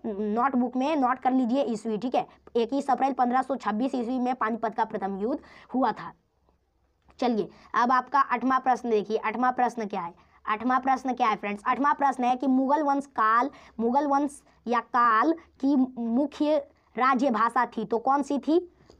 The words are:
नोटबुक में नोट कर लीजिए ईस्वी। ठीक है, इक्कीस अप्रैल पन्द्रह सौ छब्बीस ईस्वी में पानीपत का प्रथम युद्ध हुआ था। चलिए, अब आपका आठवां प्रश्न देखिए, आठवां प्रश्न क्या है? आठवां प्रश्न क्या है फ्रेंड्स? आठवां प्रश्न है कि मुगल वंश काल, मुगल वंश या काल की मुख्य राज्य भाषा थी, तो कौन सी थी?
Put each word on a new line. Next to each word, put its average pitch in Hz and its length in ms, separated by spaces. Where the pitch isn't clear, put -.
नोटबुक 240 720
में 285 180
नोट 254 240
कर 254 120
लीजिए 262 320
ईस्वी। 220 340
ठीक 247 180
है, - 120
इक्कीस 240 340
अप्रैल 269 240
पन्द्रह 254 280
सौ 269 140
छब्बीस 220 400
ईस्वी 247 240
में 247 160
पानीपत 220 400
का 220 100
प्रथम 196 320
युद्ध 240 220
हुआ 247 180
था। - 220
चलिए, 202 300
अब 240 160
आपका 254 280
आठवां 254 400
प्रश्न 254 300
देखिए, 214 280
आठवां 220 340
प्रश्न 240 340
क्या 196 160
है? 170 120
आठवां 247 320
प्रश्न 254 340
क्या 247 140
है 214 80
फ्रेंड्स? 202 320
आठवां 262 260
प्रश्न 269 300
है 254 120
कि 277 120
मुगल 269 360
वंश 277 220
काल, 233 440
मुगल 247 280
वंश 277 340
या 240 120
काल 240 540
की 285 420
मुख्य 285 680
राज्य 262 320
भाषा 233 360
थी, 220 200
तो 226 120
कौन 269 260
सी 277 160
थी? 330 340